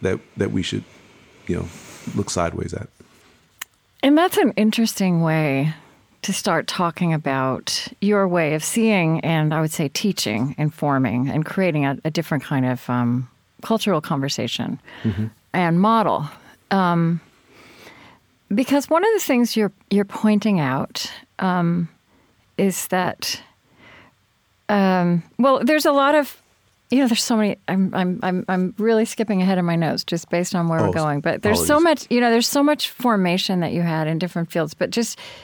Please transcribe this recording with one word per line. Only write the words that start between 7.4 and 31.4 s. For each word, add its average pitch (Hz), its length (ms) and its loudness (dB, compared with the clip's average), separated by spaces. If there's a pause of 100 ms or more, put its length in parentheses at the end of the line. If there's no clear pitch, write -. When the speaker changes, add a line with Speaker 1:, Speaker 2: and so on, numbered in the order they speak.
Speaker 2:
your 196 260 2
way 165 280 0
of 156 100 -4
seeing 190 560 2
and, 156 340 0
I 160 60 0
would 156 120 -2
say, 151 160 -2
teaching 139 720 -2
and 151 160 -2
forming 131 560 0
and 151 160 0
creating 160 400 0
a, 135 180 -2
a 156 60 -4
different 156 320 -2
kind 131 240 -2
of, 127 240 -4
um, 123 380 0 (340)
cultural 214 380 0
conversation 135 800 -4 (240)
Speaker 1:
Mm-hmm. 107 220 -2 (280)
Speaker 2:
and 170 260 2
model. 196 460 2 (460)
Um, 170 480 2 (1300)
because 269 360 0
one 330 140 2
of 453 100 4
the 381 60 0
things 240 360 2
you're, 208 160 0 (180)
you're 202 140 2
pointing 208 560 2
out, - 500 -4 (280)
um, 175 500 0 (720)
is 190 300 0
that, - 520 -4 (1300)
um, 185 540 2 (160)
well, 262 240 4
there's 302 240 2
a 294 60 4
lot 277 220 4
of, 294 260 0 (500)
you 262 100 4
know, 262 80 4
there's 226 140 0
so 233 140 0
many, 214 200 2 (120)
I'm, 190 260 0
I'm, 180 280 -2
I'm, 185 260 -2
I'm 185 300 0
really 220 260 2
skipping 208 380 -2
ahead 185 160 2
in 180 60 0
my 170 120 0
notes 160 280 -2
just - 260 -6
based 175 240 -2
on 170 140 0
where 160 120 0
we're 160 80 2
Speaker 1:
Oh, - 40 0
Speaker 2:
going. 151 280 -2
But - 220 -4